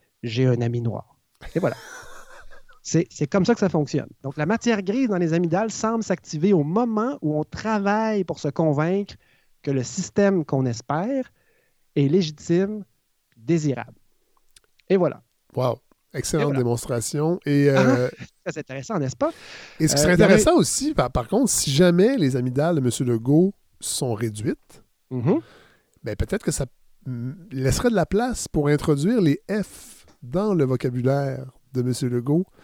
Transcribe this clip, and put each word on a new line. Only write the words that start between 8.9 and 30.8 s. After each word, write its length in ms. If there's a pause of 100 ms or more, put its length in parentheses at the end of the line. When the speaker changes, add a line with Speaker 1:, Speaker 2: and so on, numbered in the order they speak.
Speaker 1:
que 100
le 120
système 600
qu'on 220
espère 680 (640)
est 140
légitime, 760 (540)
désirable. 560 (960)
Et 80
voilà. 240 (340)
Speaker 2:
Wow. 240 (340)
Excellente 280
Speaker 1:
Et 60
voilà. 120
Speaker 2:
démonstration. 840
Et, 240
Speaker 1:
Ah, 100 (100)
Speaker 2:
euh, 200 (180)
Speaker 1:
<laughs> 180
très 140
intéressant, 400
n'est-ce 160
pas ? 160 (480)
Speaker 2:
et 80
ce 80
qui 60
Speaker 1:
Euh, 20
Speaker 2:
serait 120
Speaker 1:
il 40
y 40
aurait 100
Speaker 2:
intéressant 240
aussi, 360
par, 160
par 200
contre, 200
si 220
jamais 460
les 180
amygdales 400
de 60
Monsieur 240
Legault 480 (260)
sont 340
réduites, 680 (260)
Speaker 1:
Mhm. 300 (640)
Speaker 2:
ben, 140
peut-être 260
que 80
ça, 140 (400)
mm, 260 (220)
laisserait 380
de 40
la 100
place 440
pour 180
introduire 540
les 180 (100)
F 560 (160)
dans 320
le 120
vocabulaire 800 (260)